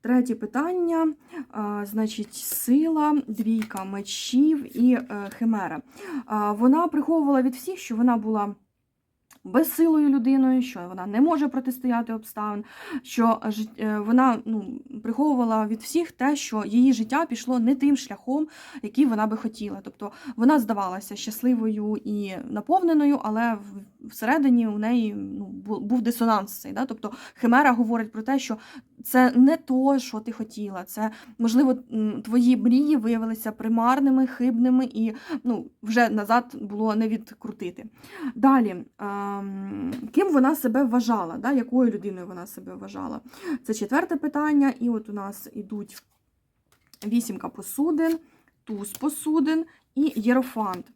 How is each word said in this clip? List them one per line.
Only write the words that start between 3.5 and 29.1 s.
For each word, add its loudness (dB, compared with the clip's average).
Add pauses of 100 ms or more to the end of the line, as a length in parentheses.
мечів 0
і, 6
е, -4
химера. -2 (440)
А, -2
вона 4
приховувала 2
від 0
всіх, -10
що -8
вона 4
була -2 (920)
безсилою 4
людиною, 4
що -6 (100)
вона -10
не 0
може 4
протистояти -2
обставин, -6 (400)
що 2
жит-, -4 (100)
е, -2
вона, 4
ну, -6 (220)
приховувала 0
від -4
всіх -4
те, 0
що -6
її 4
життя 0
пішло -4
не 2
тим 2
шляхом, -4 (340)
який 2
вона 2
би -2
хотіла. -8
Тобто -14 (240)
вона 4
здавалася -4
щасливою -2
і -6 (160)
наповненою, 2
але -2
в... -12 (280)
Всередині 2
у -4
неї, 0
ну, -8
бу-, -8
був 0
дисонанс 0
цей, -14
да? -4
Тобто -10 (220)
химера 4
говорить 0
про -10
те, 0
що -6 (460)
це 4